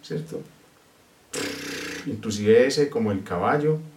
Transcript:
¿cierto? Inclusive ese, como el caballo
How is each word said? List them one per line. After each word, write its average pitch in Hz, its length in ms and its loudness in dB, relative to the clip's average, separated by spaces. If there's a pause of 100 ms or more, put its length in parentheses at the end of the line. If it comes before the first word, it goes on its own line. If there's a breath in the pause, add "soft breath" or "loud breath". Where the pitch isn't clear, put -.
¿cierto? - 380 -8 (1600)
Inclusive 107 640 4
ese, 143 220 2
como 107 220 0
el 95 120 -2
caballo 147 560 0 (180)